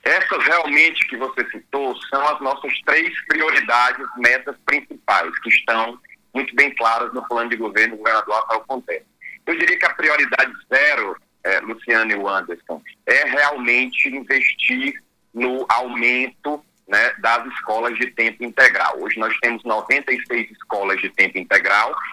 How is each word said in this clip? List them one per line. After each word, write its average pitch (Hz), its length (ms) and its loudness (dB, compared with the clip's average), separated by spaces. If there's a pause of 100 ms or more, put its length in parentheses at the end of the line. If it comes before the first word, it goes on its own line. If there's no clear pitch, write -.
Essas 156 420 2
realmente 160 640 2
que - 100 -8
você 127 340 -4
citou 135 460 -4 (120)
são 139 200 0
as 143 120 -2
nossas 135 320 -4 (120)
três 160 280 2 (140)
prioridades, 131 800 2 (120)
metas 127 400 2 (100)
principais, 98 720 0
que 117 100 -4
estão 117 500 2 (340)
muito 127 220 -4
bem 135 180 2
claras 117 380 0
no 123 160 -6
plano 117 220 -2
de 117 60 -2
governo 110 380 0
do 104 40 -14
governador 107 360 0
Rafael 110 320 -2
Fonteles. 127 400 -8 (400)
Eu 170 120 -2
diria - 200 2
que 180 80 2
a - 80 2
prioridade 139 580 0 (200)
zero, 131 440 2 (280)
é, 95 160 2
Luciano 113 520 0
e 104 40 0
o 98 120 -2
Anderson, 85 540 -4 (240)
é 135 180 4
realmente 127 840 0
investir 135 920 -2 (300)
no 127 360 -2
aumento, 127 960 0 (240)
né, 110 320 2
das 117 280 0
escolas 117 520 -4
de 123 140 -2
tempo 113 320 -2
integral. 113 560 4
Hoje 107 180 -4
nós 113 220 -2
temos 117 220 -2
noventa 127 500 -2
e 123 140 -4
seis 120 240 -4
escolas 98 500 -4
de 95 100 -4
tempo 95 280 -6
integral 98 560 2 (180)